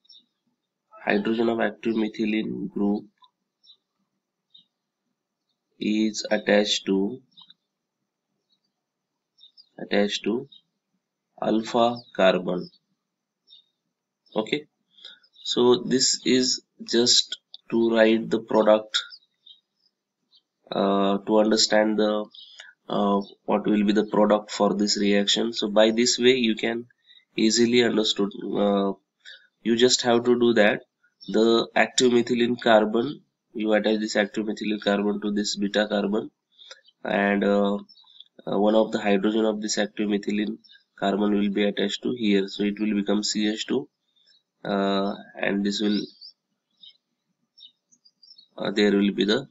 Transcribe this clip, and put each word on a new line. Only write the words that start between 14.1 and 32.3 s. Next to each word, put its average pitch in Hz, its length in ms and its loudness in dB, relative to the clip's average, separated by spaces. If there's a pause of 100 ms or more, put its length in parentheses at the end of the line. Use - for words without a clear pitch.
Okay, 127 340 -6 (760)
so 123 400 2
this 123 420 0
is 127 360 0 (200)
just - 580 0 (320)
to 113 220 2
write 113 360 4
the 110 100 0
product, 110 640 2 (1700)
uh, 98 460 0
to 107 220 0
understand 107 600 2
the, 107 260 -2 (640)
uh, 101 340 0 (240)
what 104 220 -2
will 104 180 2
be 104 80 2
the 104 120 2
product 104 440 2
for 101 240 0
this 101 260 -2
reaction. 101 540 0
So 113 160 -4
by 107 220 4
this 120 260 0
way 123 140 4
you 117 240 0
can 113 320 -6 (480)
easily 117 480 2
understood. 107 480 0 (120)
Uh, 101 500 0 (680)
you 113 140 0
just 123 260 4
have 120 220 2
to 123 160 2
do 120 140 4
that. 113 280 2 (460)
The 113 480 2
active 117 360 2
methylene 120 480 0